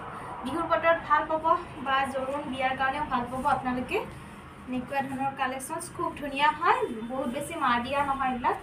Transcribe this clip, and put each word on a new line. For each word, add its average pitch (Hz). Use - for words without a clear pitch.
বিহুৰ 302
বতৰত 330
ভাল 302
পাব 311
বা 269
জোৰোণ 269
বিয়াৰ 262
কাৰণেও 269
ভাল 247
পাব 254
আপোনালোকে। 262
এনেকুৱা 254
ধৰণৰ 269
কালেকশ্যনছ 262
খুব 330
ধুনীয়া 285
হয়। 302
বহুত 262
বেছি 294
মাৰ 254
দিয়া 277
নহয় 262
এইবিলাক। 285